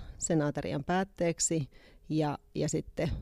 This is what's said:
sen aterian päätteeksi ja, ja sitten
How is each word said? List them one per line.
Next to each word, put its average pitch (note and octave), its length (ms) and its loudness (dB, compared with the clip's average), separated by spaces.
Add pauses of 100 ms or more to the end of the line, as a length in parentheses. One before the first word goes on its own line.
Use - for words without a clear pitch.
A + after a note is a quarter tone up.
(180)
sen E3 240 2
aterian D3 420 -2
päätteeksi E3+ 840 0 (400)
ja, D3+ 280 2 (180)
ja D3+ 140 0
sitten - 420 -2 (100)